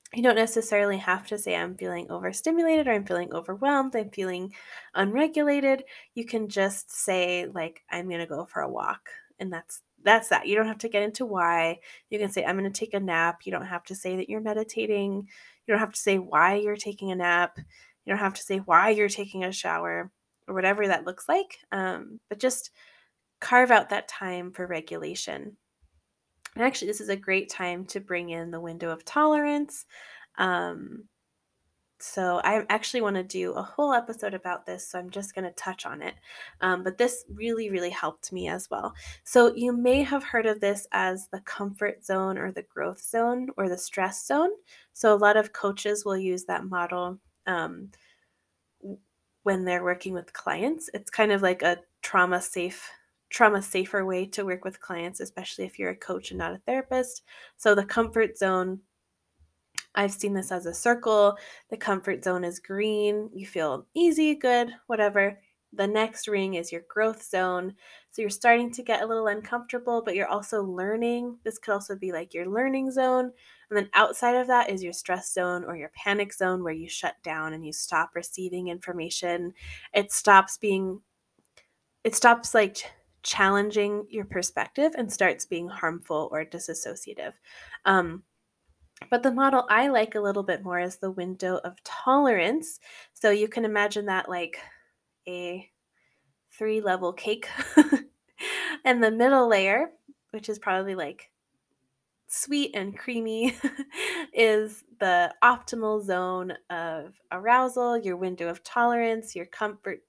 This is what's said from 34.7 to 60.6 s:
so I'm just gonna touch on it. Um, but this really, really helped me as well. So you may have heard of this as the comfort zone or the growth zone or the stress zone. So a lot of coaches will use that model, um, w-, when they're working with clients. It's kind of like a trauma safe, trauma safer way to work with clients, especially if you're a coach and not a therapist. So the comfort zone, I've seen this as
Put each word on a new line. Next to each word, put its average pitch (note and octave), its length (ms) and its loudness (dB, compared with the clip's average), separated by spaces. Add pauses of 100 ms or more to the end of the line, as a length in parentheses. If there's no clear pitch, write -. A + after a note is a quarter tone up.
so F#3 120 -8
I'm F3+ 100 -12
just G3 240 -10
gonna F#3 200 -6
touch - 340 -10
on D3 160 -12
it. E3+ 100 -8 (480)
Um, F#3 220 2
but F#3 160 -4
this B3 280 0
really, A3 440 -4
really F3 180 -2
helped - 420 -8
me F3+ 160 -6
as F3 220 -6
well. - 240 -6 (300)
So A#3+ 320 6
you A#3+ 160 0
may B3 320 4
have C4+ 200 -2
heard A3+ 220 0
of G#3+ 160 0
this G3+ 300 0
as F#3+ 380 -2
the G3 120 -10
comfort G3+ 640 -6
zone F#3+ 320 0
or F#3 140 -6
the F3 100 -10
growth F3 400 -8
zone A#3+ 560 0
or G3 100 0
the F3+ 120 -2
stress - 480 -4
zone. D#4 240 2 (420)
So A3 180 6
a G#3 60 8
lot G#3 200 6
of G#3 160 2
coaches G#3 520 -2
will G3 120 -2
use F#3 280 -2
that F3+ 200 -4
model, F3+ 540 -4 (280)
um, F3 420 -4 (920)
w-, G3 200 -14 (440)
when F#3+ 200 2
they're F3+ 200 0
working F3+ 300 -2
with F3+ 200 -10
clients. B3 640 -4
It's G3+ 160 -10
kind G#3+ 200 2
of G3 120 2
like F3+ 180 2
a F3 160 2 (240)
trauma F3+ 400 2
safe, - 480 -6 (400)
trauma G#3 320 6
safer F#3+ 420 -2
way F#3+ 220 -2
to G3 180 -6
work F3+ 220 -4
with F#3 160 -10
clients, F3 380 -8
especially F#3 460 -10
if F#3 120 -12
you're F#3 140 -4
a F#3 40 -6
coach F#3 360 -8
and F#3 80 -8
not E3+ 140 -4
a F#3+ 120 -14
therapist. B3+ 560 -2 (340)
So G#3 200 6
the G3 100 2
comfort A3+ 540 0
zone, F#3 400 0 (1120)
I've G3+ 200 0
seen G3+ 200 -4
this F#3+ 180 -4
as F3 140 -6